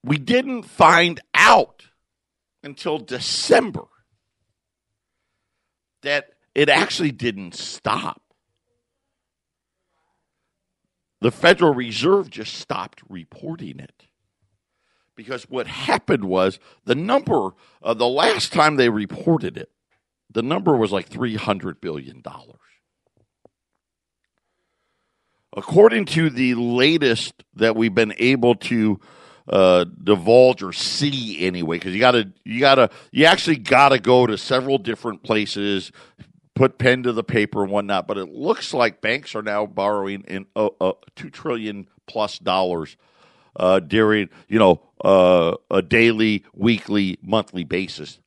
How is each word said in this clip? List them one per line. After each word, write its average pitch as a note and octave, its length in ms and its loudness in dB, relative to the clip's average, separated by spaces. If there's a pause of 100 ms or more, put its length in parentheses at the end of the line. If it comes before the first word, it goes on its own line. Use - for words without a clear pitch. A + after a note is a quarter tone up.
We C#3 140 -2
didn't B3 460 -2
find E3+ 580 2 (140)
out G3 500 2 (760)
until D3+ 360 -8
December - 840 -6 (2250)
that C#3+ 300 -4 (240)
it C#3+ 160 2
actually D#3+ 420 0
didn't G2+ 420 -6
stop. - 680 -8 (3000)
The A#2 100 2
Federal E3+ 440 4
Reserve B2 560 -2
just - 240 -16
stopped - 560 -12
reporting F#2+ 680 -16
it. - 280 -20 (1080)
Because A#2+ 340 -12
what B2+ 160 -6
happened - 580 -2
was F#2 340 0 (280)
the B2 80 0
number, F#3+ 560 -2 (320)
uh, A2+ 100 -4
the A#2+ 160 0
last F3+ 460 -2
time D3+ 220 2
they B2+ 120 4
reported G#2+ 680 -2
it, - 120 -16 (600)
the A2+ 120 -2
number E3+ 320 0
was A2 180 0
like F#2+ 160 -4
three A#2 280 -6
hundred G2 460 -6
billion C2+ 400 -12
dollars. - 340 -20 (3000)
According G#3 520 4
to D#3+ 240 0
the B2+ 240 0
latest B2 1000 0
that A2 240 2
we've A2 180 0
been G#2+ 220 0
able A#2+ 380 2
to, G#2+ 440 -2 (500)
uh, F#2+ 360 4 (180)
divulge A2 600 4
or F3+ 100 -8
see A#2 720 -6
anyway, F2 340 -4
'cause F2+ 140 -8
you F#2+ 60 -6
gotta, A#2 340 2 (120)
you A#2 160 -8
gotta, C3+ 280 4 (220)
you C3+ 140 2
actually E3 320 2
gotta C3+ 420 4
go B2 260 4
to G#2+ 140 -2
several C3 400 -2
different G#2+ 460 -10
places, G2+ 640 -4 (640)
put C3 240 0
pen B2+ 240 2
to B2 100 -2
the A2 120 -4
paper G#2+ 380 -2
and G2 100 -4
whatnot. G2+ 340 -4
But G2+ 100 -6
it F#2+ 160 -10
looks D3+ 400 -6
like A#2+ 280 0
banks B2 340 -6
are G#2+ 80 -8
now G#2 240 -4
borrowing G2 640 -4
in, F#2+ 260 -12
uh, G#2+ 140 0 (120)
uh, F#2 120 0 (240)
two - 140 -16
trillion G#2+ 580 -10 (180)
plus G#2+ 320 -6
dollars, F2+ 580 -4 (600)
uh, F#2+ 240 2
during, G#2+ 500 0 (180)
you A2 120 0
know, F#2 220 4 (220)
uh, F2+ 520 4 (120)
a F#2+ 140 0
daily, A2 600 0 (100)
weekly, G2+ 680 -2
monthly F#2+ 440 -4
basis D#2 640 -10